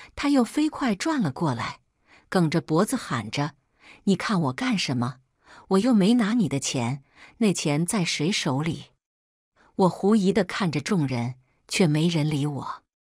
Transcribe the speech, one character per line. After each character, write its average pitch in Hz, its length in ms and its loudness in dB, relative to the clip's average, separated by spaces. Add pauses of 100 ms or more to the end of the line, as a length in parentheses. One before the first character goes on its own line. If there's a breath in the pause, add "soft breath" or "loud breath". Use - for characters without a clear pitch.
(140)
她 - 140 -2
又 277 160 4
飞 302 240 0
快 254 260 -2
转 294 280 -2
了 143 100 0
过 147 220 -4
来， 117 260 -8 (480 soft breath)
梗 170 220 2
着 160 100 0
脖 160 240 0
子 214 100 -2
喊 117 360 -6
着 147 240 -4 (500 loud breath)
：“你 196 100 4
看 202 280 -2
我 131 100 -2
干 254 240 -2
什 151 180 -2
么？ 123 260 -4 (480 loud breath)
我 190 100 2
又 240 160 4
没 202 180 6
拿 226 220 2
你 226 120 2
的 139 140 -2
钱， 131 420 -4 (360 loud breath)
那 202 160 2
钱 156 320 0
在 185 180 -2
谁 156 260 -2
手 139 300 -2
里？” - 300 -6 (840 soft breath)
我 185 120 4
狐 196 260 2
疑 196 160 4
地 190 140 2
看 185 260 -4
着 151 80 -2
众 156 280 0
人， 123 300 -4 (320)
却 - 180 2
没 151 200 2
人 160 220 0
理 147 160 0
我。 135 380 -8 (280)